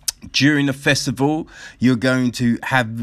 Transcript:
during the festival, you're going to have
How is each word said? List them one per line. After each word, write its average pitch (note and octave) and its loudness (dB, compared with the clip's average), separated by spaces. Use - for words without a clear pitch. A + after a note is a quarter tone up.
during C#3+ 2
the C#3 -2
festival, C#3+ -2
you're B2 4
going B2+ 0
to A#2 0
have A#2 -2